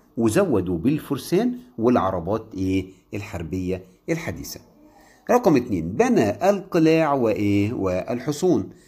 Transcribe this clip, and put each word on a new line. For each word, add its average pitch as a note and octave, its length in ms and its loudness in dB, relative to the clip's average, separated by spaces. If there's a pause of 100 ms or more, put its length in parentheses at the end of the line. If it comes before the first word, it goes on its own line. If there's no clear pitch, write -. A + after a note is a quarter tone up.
(160)
وزودوا G#2+ 640 0
بالفرسان D#3 800 -2 (200)
والعربات F#2+ 760 0
إيه؟ F#2+ 320 -2 (280)
الحربية F#2 720 -6 (260)
الحديثة. G2 500 -8 (680)
رقم A#3+ 260 4
اتنين، F#2 360 -2
بنى F3 580 2
القلاع D#3+ 640 2
وإيه؟ G#2 580 2
والحصون. A#2+ 1000 -2 (180)